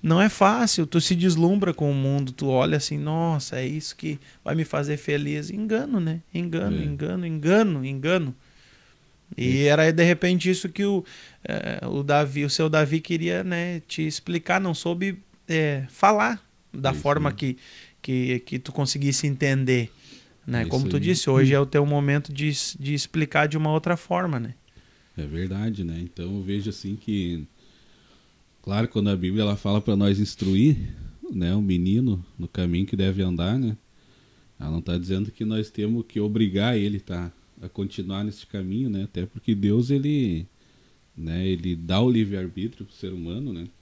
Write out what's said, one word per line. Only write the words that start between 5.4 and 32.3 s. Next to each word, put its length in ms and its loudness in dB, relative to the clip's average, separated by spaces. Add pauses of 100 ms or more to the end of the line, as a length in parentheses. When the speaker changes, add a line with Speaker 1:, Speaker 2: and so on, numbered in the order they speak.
Speaker 1:
Engano, 480 -2
né? 220 -2 (120)
Engano, 480 -2
Speaker 2:
É. 20 -2
Speaker 1:
engano, 420 -4
engano, 600 2
engano. 500 -2 (1040)
E 220 2
Speaker 2:
É. 60 4
Speaker 1:
era, 280 6
de 100 4
repente, 460 4
isso 200 0
que 140 -4
o, 200 0 (440)
eh, 380 -6
o 160 -4
Davi, 420 0
o 60 -2
seu 180 0
Davi 320 2
queria, 440 -2
né, 440 -4
te 180 -6
explicar, 540 -2
não 140 -2
soube, 460 -4 (280)
eh, 420 0
falar 540 2 (300)
da 160 0
Speaker 2:
É 40 0
isso 80 -6
Speaker 1:
forma 280 2
Speaker 2:
aí. 60 -6
Speaker 1:
que, 220 -4 (440)
que, 380 0
que 200 -8
tu 120 -14
conseguisse 560 0
entender, 640 2 (560)
né? 160 0
Speaker 2:
É 20 0
Speaker 1:
Como 180 0
Speaker 2:
isso 60 0
Speaker 1:
tu 80 0
Speaker 2:
aí. 60 0
Speaker 1:
disse, 260 2
hoje 240 6
Speaker 2:
Hum. 40 4
Speaker 1:
é 20 4
o 60 2
teu 200 2
momento 480 0
de 160 -2
s-, 300 -4
de 160 -4
explicar 520 0
de 100 -2
uma 140 2
outra 240 0
forma, 440 -2
né? 160 -8 (640)
Speaker 2:
É 80 -6
verdade, 580 -4
né? 180 -6
Então 360 -8
eu 40 -6
vejo 280 -4
assim 260 -8
que, 480 -4 (1200)
claro, 240 -2
quando 220 0
a 60 2
Bíblia 280 0
ela 140 0
fala 240 0
pra 140 0
nós 240 4
instruir, 580 2 (540)
né, 220 0
o 80 2
menino 640 2 (140)